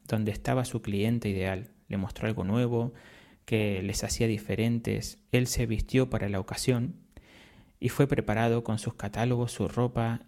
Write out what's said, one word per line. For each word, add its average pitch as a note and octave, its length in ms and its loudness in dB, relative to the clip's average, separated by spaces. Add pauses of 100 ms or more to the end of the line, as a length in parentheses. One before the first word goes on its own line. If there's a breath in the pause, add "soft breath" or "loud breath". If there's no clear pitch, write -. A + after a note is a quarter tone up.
donde A2 240 0
estaba B2+ 340 -2
su A#2+ 160 -4
cliente G#2+ 480 0
ideal. F#2+ 440 -2 (160)
Le G#2 80 -4
mostró G2 320 -4
algo F#2+ 160 -2
nuevo A#2+ 480 0 (540 loud breath)
que G#2 360 0
les G2+ 220 -2
hacía A2+ 240 0
diferentes. G#2+ 920 0 (140)
Él B2 160 4
se A#2+ 180 0
vistió B2+ 420 2
para G#2 200 -2
la G2+ 100 -2
ocasión B2 640 -2 (800 loud breath)
y A#2+ 60 2
fue C#3 160 4
preparado A#2 580 2
con A2 140 0
sus - 160 -6
catálogos, A#2+ 580 0
su F#2+ 160 0
ropa, A#2 600 0